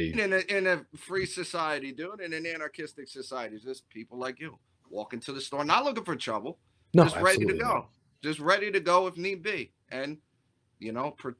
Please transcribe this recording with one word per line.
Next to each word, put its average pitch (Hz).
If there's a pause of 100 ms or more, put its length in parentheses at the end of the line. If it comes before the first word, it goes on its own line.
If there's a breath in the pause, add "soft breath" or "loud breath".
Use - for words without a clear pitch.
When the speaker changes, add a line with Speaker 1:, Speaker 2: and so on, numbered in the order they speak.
(120)
Speaker 1:
need 220
in 202
a, 190
in 190
a 175 (100)
free 190
society, 156
dude, 180
in 170
an 160
anarchistic 151
society. 123
Just 127
people 113
like 127
you 156 (300)
walking 107
to 139
the 135
store, 139
not 196
looking 226
for 170
trouble, 113 (360)
Speaker 2:
No, 170
Speaker 1:
just 165
ready 190
to -
Speaker 2:
absolutely 190
Speaker 1:
go. 233
Speaker 2:
not. 120 (320)
Speaker 1:
Just 151
ready 196
to 190
go 180
if 175
need 180
be. 180 (180)
And, 143 (600)
you 110
know, 135
pr-, 139